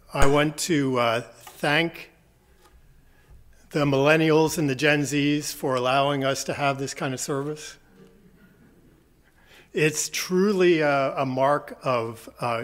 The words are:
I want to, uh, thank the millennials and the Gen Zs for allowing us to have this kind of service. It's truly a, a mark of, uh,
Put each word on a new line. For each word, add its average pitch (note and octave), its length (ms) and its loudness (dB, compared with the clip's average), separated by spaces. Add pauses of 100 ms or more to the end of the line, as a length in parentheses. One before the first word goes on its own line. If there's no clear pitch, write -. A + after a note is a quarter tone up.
(140)
I C#3+ 140 6
want D3 320 4
to, C3+ 400 0
uh, A#2 220 2
thank - 880 -4 (1600)
the D3+ 120 0
millennials D3+ 760 4
and D3 100 0
the C3 60 -2
Gen D3 260 2
Zs C#3+ 500 -2
for C#3 220 -4
allowing C3+ 500 0
us C3+ 200 -2
to - 100 -6
have C#3 240 -2
this C3+ 160 -8
kind C#3 220 -6
of B2 40 -10
service. D3 580 -8 (2000)
It's D3+ 360 0
truly F#3 720 2
a, C#3 380 0
a C#3+ 80 0
mark C#3 580 0
of, A#2 440 -4 (140)
uh, A#2+ 220 -4